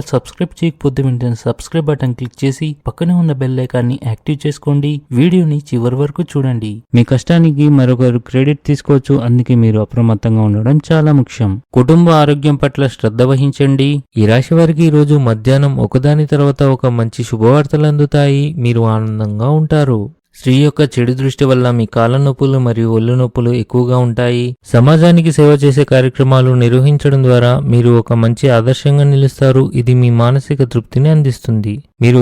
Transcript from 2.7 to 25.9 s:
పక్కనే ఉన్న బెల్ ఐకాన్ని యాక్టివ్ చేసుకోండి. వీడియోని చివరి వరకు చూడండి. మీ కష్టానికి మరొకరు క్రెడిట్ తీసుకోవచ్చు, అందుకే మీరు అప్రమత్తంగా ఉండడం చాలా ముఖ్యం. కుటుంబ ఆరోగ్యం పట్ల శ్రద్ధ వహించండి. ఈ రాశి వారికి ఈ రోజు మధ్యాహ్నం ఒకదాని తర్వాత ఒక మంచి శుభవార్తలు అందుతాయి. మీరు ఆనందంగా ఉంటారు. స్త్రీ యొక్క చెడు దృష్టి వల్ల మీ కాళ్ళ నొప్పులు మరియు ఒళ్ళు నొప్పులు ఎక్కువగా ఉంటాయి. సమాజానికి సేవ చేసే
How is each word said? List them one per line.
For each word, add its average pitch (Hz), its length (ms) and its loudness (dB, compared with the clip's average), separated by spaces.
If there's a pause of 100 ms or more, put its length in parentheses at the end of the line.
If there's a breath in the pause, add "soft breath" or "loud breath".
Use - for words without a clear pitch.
పక్కనే 170 340 -4
ఉన్న 160 180 0
బెల్ 131 240 -4
ఐకాన్ని 123 320 -4 (140)
యాక్టివ్ 143 340 -8
చేసుకోండి. 143 480 -4 (280)
వీడియోని 165 380 0 (120)
చివరి 123 320 -4
వరకు 147 300 -6
చూడండి. 120 400 -4 (240)
మీ 120 160 4
కష్టానికి 151 540 0 (140)
మరొకరు 123 400 0 (100)
క్రెడిట్ 139 400 -2
తీసుకోవచ్చు, 139 460 0 (120)
అందుకే 123 360 0
మీరు 107 220 0
అప్రమత్తంగా 110 640 0
ఉండడం 110 300 0 (120)
చాలా 156 300 2
ముఖ్యం. 117 300 -4 (280)
కుటుంబ 160 300 4 (140)
ఆరోగ్యం 143 420 0
పట్ల 139 340 -2
శ్రద్ధ 113 240 -2 (100)
వహించండి. 139 580 0 (300)
ఈ 107 120 4
రాశి 131 280 0
వారికి 165 300 2
ఈ - 80 -2
రోజు 147 180 2 (140)
మధ్యాహ్నం 131 440 0 (140)
ఒకదాని 147 460 0
తర్వాత 143 280 0 (140)
ఒక 131 100 -4 (140)
మంచి 113 200 -4 (120)
శుభవార్తలు 143 600 2
అందుతాయి. 143 540 0 (200)
మీరు 117 140 0 (140)
ఆనందంగా 110 420 -4 (220)
ఉంటారు. 147 420 0 (380)
స్త్రీ 127 160 0 (100)
యొక్క 147 160 0 (140)
చెడు 120 260 0
దృష్టి 135 300 -2
వల్ల 127 160 2 (120)
మీ 113 60 0 (100)
కాళ్ళ 117 300 0
నొప్పులు 135 420 0
మరియు 113 300 -2
ఒళ్ళు 113 240 0
నొప్పులు 120 300 -2 (120)
ఎక్కువగా 123 340 0 (100)
ఉంటాయి. 120 380 -2 (280)
సమాజానికి 160 640 4
సేవ 147 120 6 (120)
చేసే 143 300 2